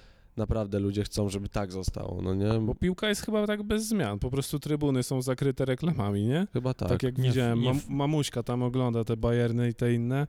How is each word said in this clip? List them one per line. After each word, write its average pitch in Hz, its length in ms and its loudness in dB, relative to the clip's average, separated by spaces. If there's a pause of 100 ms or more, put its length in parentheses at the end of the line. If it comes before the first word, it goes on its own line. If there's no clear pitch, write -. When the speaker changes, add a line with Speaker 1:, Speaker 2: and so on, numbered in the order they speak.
(360)
Speaker 1:
naprawdę 104 420 -2
ludzie 101 260 0
chcą, 104 240 -2
żeby 98 200 -4
tak 101 240 -4
zostało, 92 500 -6
no 95 120 0
nie? 107 260 2
Speaker 2:
Bo 110 140 0
piłka 185 340 -2
jest 208 140 -2
chyba 214 240 0
tak 208 160 -2
bez 214 260 -2
zmian, 131 300 0
po 127 120 -2
prostu 135 280 -2
trybuny 143 440 0
są 131 200 -2
zakryte 131 420 0
reklamami, 123 600 0
nie? 151 280 2
Speaker 1:
Chyba 127 220 -2
tak. - 140 -4
Speaker 2:
Tak 123 140 2
jak 127 160 0
Speaker 3:
Nie 127 60 2
w-, 127 80 4
Speaker 2:
widziałem, 117 280 2
Speaker 3:
nie 123 80 2
Speaker 2:
mam-, 139 120 2
Speaker 3:
w- - 80 -12
Speaker 2:
mamuśka 143 540 0
tam 123 200 -2
ogląda 123 420 2
te 117 120 0
Bayerny 120 520 2
i 113 60 -2
te 120 200 2
inne, 127 340 0